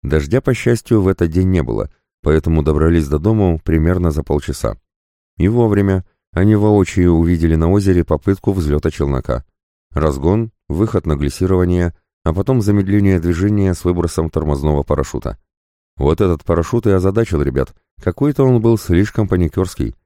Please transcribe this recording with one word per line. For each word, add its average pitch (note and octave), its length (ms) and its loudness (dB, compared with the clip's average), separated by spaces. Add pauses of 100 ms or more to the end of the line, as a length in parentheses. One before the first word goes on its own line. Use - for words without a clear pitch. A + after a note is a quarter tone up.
Дождя, D2+ 400 0
по C3+ 120 0
счастью, A2+ 480 0
в F#2 60 2
этот F2+ 220 0
день F#2 200 0
не F2+ 120 2
было, A1+ 300 -4 (300)
поэтому D#2 420 0
добрались D#2 440 2
до D2 120 -2
дому F#2 440 0
примерно E2 480 0
за D2 120 -4
полчаса. C2+ 540 -6 (600)
И F2+ 100 0
вовремя G2+ 580 2 (260)
они G#2 240 2
воочию G2+ 560 2
увидели E2 440 2
на E2 140 2
озере F#2+ 340 2
попытку G2 500 -2
взлёта D#2 380 -2
челнока. C2+ 540 -4 (460)
Разгон, D#2+ 600 -2 (160)
выход F#2+ 380 -2
на D#2 100 0
глиссирование — F2+ 800 -2 (300)
а D#2+ 100 -2
потом A2+ 280 0
замедление G2 580 2
движения F#2+ 540 0
с - 100 -8
выбросом E2+ 460 -2
тормозного D2 540 -2
парашюта. - 540 -6 (600)
Вот D2 240 0
этот F2 220 0
парашют E2+ 440 -2
и G2+ 40 2
озадачил F#2+ 500 0
ребят. C2+ 340 -2 (260)
Какой-то C#3 420 -2
он B2 180 4
был A2+ 160 2
слишком G2+ 500 0
паникёрский. F2+ 680 -2 (100)